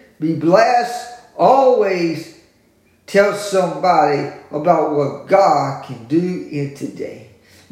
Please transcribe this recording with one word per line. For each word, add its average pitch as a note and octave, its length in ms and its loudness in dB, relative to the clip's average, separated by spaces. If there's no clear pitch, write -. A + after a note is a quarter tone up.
Be D#3+ 160 -2
blessed. A3+ 840 0
Always G3 1040 2
tell G3+ 280 2
somebody E3+ 960 0
about D#3 440 0
what C#3+ 320 -2
God D3 580 2
can A2+ 220 -16
do F3 440 -2
in C#3+ 240 -6
today. - 560 -12